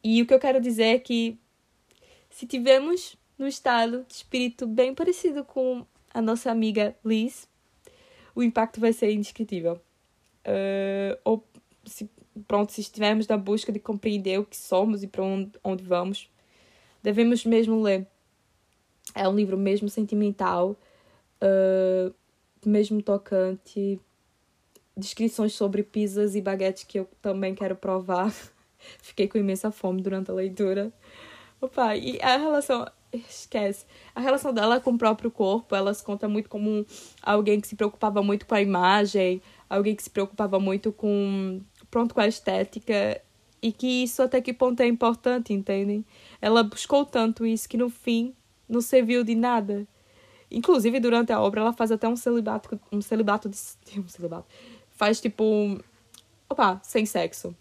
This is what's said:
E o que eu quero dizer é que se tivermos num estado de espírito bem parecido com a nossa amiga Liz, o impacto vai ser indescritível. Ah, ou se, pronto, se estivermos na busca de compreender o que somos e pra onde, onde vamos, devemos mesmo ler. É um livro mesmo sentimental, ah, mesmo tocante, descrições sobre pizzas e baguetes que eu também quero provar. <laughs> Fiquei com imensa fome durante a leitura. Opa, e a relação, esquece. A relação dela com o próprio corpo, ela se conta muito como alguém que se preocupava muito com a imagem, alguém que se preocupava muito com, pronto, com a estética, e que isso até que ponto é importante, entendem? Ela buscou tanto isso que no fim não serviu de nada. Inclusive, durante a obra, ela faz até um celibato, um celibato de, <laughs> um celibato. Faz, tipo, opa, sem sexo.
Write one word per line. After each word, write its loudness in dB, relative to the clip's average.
E 4
o 2
que 6
eu 8
quero 4
dizer 0
é 0
que -2
se -16
tivermos 2
num -4
estado 0
de -20
espírito -4
bem 2
parecido -2
com -4
a -2
nossa -2
amiga 0
Liz, -2
o -2
impacto 0
vai 4
ser 0
indescritível. -4
Ah, -2
ou 0
se, -16
pronto, 0
se -10
estivermos -2
na 0
busca -2
de -6
compreender -4
o -2
que -16
somos 0
e -10
pra -6
onde, -4
onde -6
vamos, -2
devemos 2
mesmo 4
ler. 0
É 0
um 2
livro 0
mesmo 0
sentimental, -2
ah, 4
mesmo 2
tocante, -2
descrições -2
sobre -2
pizzas -2
e 0
baguetes -4
que -6
eu -6
também -4
quero -6
provar. -2
<laughs> -20
Fiquei -2
com -2
imensa -2
fome -4
durante -6
a -6
leitura. -2
Opa, 0
e -6
a 4
relação, 0
esquece. -6
A -8
relação 0
dela 2
com 0
o 0
próprio 0
corpo, -2
ela 0
se -12
conta -6
muito -4
como -2
alguém 2
que -14
se -12
preocupava 0
muito -2
com 0
a 4
imagem, 2
alguém 0
que -10
se -14
preocupava -2
muito -2
com, -2
pronto, -2
com 0
a 2
estética, -2
e -2
que -6
isso -2
até 2
que -6
ponto 0
é 6
importante, 0
entendem? -2
Ela 4
buscou 0
tanto 0
isso -4
que -6
no 0
fim -4
não 0
serviu 4
de 0
nada. 0
Inclusive, 2
durante 2
a 2
obra, 2
ela 2
faz -2
até 0
um 0
celibato, -2
um -2
celibato -2
de, -10
<laughs> -14
um -10
celibato. -12
Faz, 2
tipo, 2
opa, 2
sem 0
sexo. -6